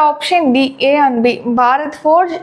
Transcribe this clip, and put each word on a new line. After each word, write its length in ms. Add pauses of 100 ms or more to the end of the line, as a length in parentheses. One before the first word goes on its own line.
ஆப்ஷன் 420
டி, 300
ஏ 140
அண்ட் 260
பி, 200 (140)
பாரத் 480
ஃபோர்ஜ், 400